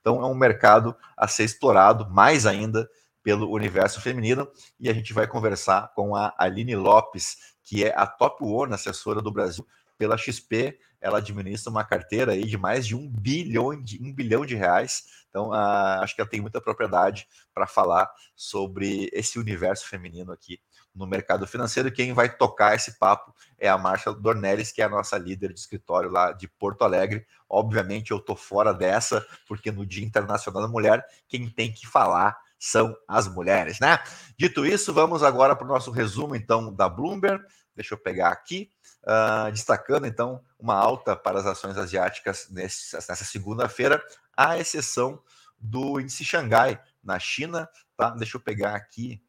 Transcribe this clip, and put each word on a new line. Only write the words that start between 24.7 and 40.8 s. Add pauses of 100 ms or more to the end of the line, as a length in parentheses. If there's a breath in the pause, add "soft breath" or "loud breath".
que
é
a
nossa
líder
de
escritório
lá
de
Porto
Alegre. (220 soft breath)
Obviamente,
eu
tô
fora
dessa, (220 loud breath)
porque
no
Dia
Internacional
da
Mulher, (220 soft breath)
quem
tem
que
falar (220 soft breath)
são (100)
as
mulheres,
né? (340 loud breath)
Dito
isso,
vamos
agora
pro
nosso
resumo,
então,
da
Bloomberg. (320 soft breath)
Deixa
eu
pegar
aqui, (360 soft breath)
ah,
destacando,
então, (160)
uma
alta